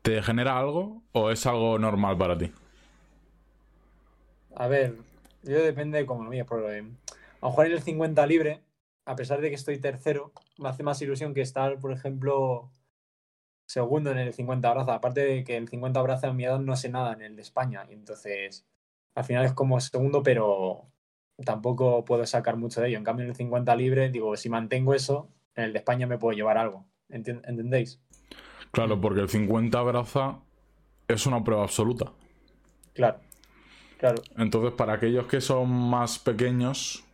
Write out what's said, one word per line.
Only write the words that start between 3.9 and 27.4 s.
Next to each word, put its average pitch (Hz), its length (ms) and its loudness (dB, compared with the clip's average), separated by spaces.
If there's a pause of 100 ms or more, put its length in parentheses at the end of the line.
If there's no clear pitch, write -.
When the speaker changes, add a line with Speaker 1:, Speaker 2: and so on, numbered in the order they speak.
Speaker 2:
A 123 120 -4
ver, 131 300 2 (480)
yo 143 180 2
depende 151 360 0
de 139 80 0
cómo 117 180 -6
lo 113 60 -10
mires, 123 160 -6
porque, 107 320 -4
a 107 40 -10 (600)
lo 131 60 -2
mejor 143 180 6
en 170 60 2
el 165 100 -2
cincuenta 156 440 2
libre, 156 360 2 (440)
a 131 80 -6
pesar 127 260 -4
de 156 100 -2
que 139 40 -6
estoy 139 240 -6
tercero, 143 540 -4 (260)
me 139 100 -8
hace 131 140 -6
más 143 180 -2
ilusión 143 320 -4
que 135 100 -2
estar, 135 360 -2
por 135 140 -6
ejemplo, 135 760 -2 (960)
segundo 139 440 0
en 131 80 0
el 123 160 -4
cincuenta 123 400 0
braza. 127 200 0
Aparte 127 260 0
de 135 240 2
que 123 120 -4
el 117 120 -6
cincuenta 127 340 -2
braza 131 260 0
en 131 80 -2
mi 123 80 -2
edad 131 140 0
no 135 180 -2
sé 131 120 -4
nada 123 240 -2
en 110 100 -12
el 107 140 -16
de 107 60 -18
España, 113 460 -4
y 101 60 -20
entonces 101 720 -10 (480)
al 127 100 -4
final 123 200 0
es 131 80 2
como 131 280 2
segundo, 139 440 0
pero 104 680 2 (540)
tampoco 120 600 2
puedo 117 220 2
sacar 117 300 -2
mucho 117 240 -4
de 120 80 0
ello. 113 100 -2
En 107 60 -8
cambio, 117 200 -2
en 123 60 -6
el 123 60 -10
cincuenta 123 400 2
libre, 131 340 2
digo, 110 260 -2
si - 120 -8
mantengo 123 460 0
eso, 143 340 0 (260)
en 117 100 -4
el 110 80 -4
de 110 60 -2
España 123 300 0
me 123 100 -2
puedo 110 180 2
llevar 107 220 2
algo. 101 260 -4 (240)
Enten-, 120 380 -10